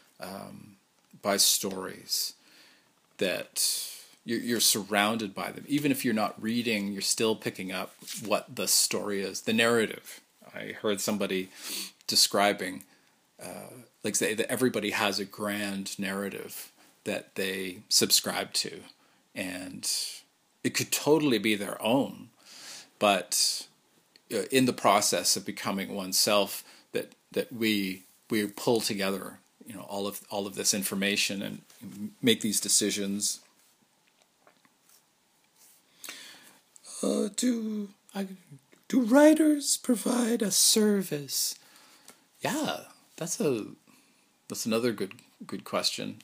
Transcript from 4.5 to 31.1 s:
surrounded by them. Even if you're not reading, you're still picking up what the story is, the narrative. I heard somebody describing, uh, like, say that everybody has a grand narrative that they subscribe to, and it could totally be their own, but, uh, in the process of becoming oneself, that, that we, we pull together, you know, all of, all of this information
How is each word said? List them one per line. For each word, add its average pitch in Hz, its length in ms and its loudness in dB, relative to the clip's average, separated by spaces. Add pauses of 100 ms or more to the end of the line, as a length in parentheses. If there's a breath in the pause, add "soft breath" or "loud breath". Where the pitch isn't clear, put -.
surrounded 104 760 2
by 90 160 -6
them. - 180 -14
Even 143 220 2
if 131 140 0
you're 120 100 2
not 107 260 -2
reading, 110 520 -2
you're 98 100 -8
still 110 340 2
picking 95 360 -8
up 95 220 -8 (300)
what 104 320 -2
the 98 120 -2
story 98 520 0
is, 98 220 -6
the 113 100 0
narrative. 117 680 2 (340)
I 107 260 -10
heard 101 200 -2
somebody 98 500 -2 (560 loud breath)
describing, 101 800 2 (580 soft breath)
uh, 101 400 -14 (200)
like, 107 140 -2
say 107 160 0
that 107 180 -2
everybody 123 400 2
has 101 280 0
a 101 80 -4
grand 101 720 -6
narrative 98 720 -8 (320 soft breath)
that - 300 -6
they 95 440 -4 (100)
subscribe - 640 2
to, - 260 -4 (540 soft breath)
and 92 560 -8 (720)
it 131 120 -2
could - 160 -2
totally 147 480 4
be 107 160 2
their 101 280 -6
own, 120 460 0 (720 loud breath)
but, - 680 2 (640)
uh, 104 180 0
in 131 140 6
the 123 80 4
process 101 640 4
of 98 80 -6
becoming 98 500 -6
oneself, 101 720 2 (280 loud breath)
that, - 200 -4 (200)
that - 200 -2
we, 104 520 0 (260)
we 107 160 2
pull 113 340 0
together, 98 600 -2 (260)
you 110 80 -14
know, 95 80 -14
all 101 240 -6
of, 98 140 -8 (100)
all 101 160 -2
of 101 80 -10
this - 180 2
information 101 720 0